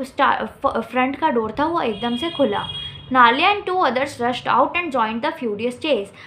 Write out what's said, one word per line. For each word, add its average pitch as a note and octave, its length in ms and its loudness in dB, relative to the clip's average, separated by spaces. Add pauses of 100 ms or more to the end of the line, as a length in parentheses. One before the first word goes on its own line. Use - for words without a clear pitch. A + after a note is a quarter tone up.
स्टा-, B3+ 440 0
फ-, - 340 -4
front B3+ 360 -2
का D#4+ 140 0
door A3 300 -2
था C#4+ 60 2
वो E4 160 0
एकदम A#3 340 -2
से D#4+ 140 -4
खुला। A3+ 380 0 (440)
Nalya C4 440 6
and G4+ 100 -8
two F#4 120 0
others B3+ 440 0
rushed A#3+ 260 -2
out C4+ 220 4
and E4+ 220 -2
joined A3+ 300 0
the D4+ 100 -2
furious A#3 440 -4
chase। C#4 320 0 (200)